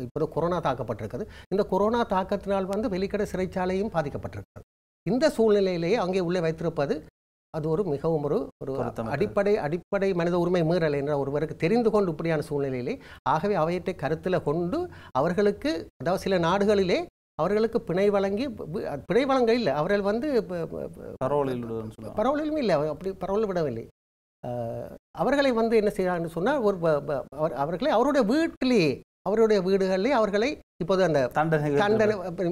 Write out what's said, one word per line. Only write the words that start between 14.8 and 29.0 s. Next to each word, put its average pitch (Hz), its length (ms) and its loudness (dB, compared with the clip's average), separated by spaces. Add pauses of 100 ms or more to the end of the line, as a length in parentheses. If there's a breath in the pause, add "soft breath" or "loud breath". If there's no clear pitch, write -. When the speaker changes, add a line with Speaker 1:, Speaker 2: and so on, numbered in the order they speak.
Speaker 1:
அவர்களுக்கு, 202 600 0 (260)
அதாவது 180 260 -2
சில 190 140 2
நாடுகளிலே 196 600 2 (400)
அவர்களுக்கு 214 420 0
பிணை 185 300 0
வழங்கி, 202 380 0
ப-, - 240 -10
ப-, 180 240 -6 (100)
பிணை 226 180 4
வழங்க 254 300 4
இல்லை, 226 180 2
அவர்கள் 190 380 0
வந்து 240 180 -2 (140)
ப-, 175 300 -6
ப-, 147 160 -8
ப-, 110 320 -14
Speaker 2:
பரோலில் 131 420 0
விடுவதுன்னு 113 340 -8
சொல்லுவாங்க. 107 240 -12
Speaker 1:
பரோலிலும் 302 420 0
இல்லை, 196 140 2
அவர் 151 180 0
அப்படி 185 180 -8 (100)
பரோல் 196 280 0
விடவில்லை. 143 340 -2 (600)
அ, 127 60 -8 (680)
அவர்களை 277 340 2
வந்து 226 240 2
என்ன 208 200 4
செய்யறாங்கன்னு 175 420 -2
சொன்னா 226 220 2
ஒரு 202 180 2
ப-, 160 300 2
ப-, 139 160 -2 (120)
அவர், 156 280 -2
அவர்களை 185 280 -2
அவருடைய 254 320 4 (100)
வீட்டிலேயே, 254 580 2 (300)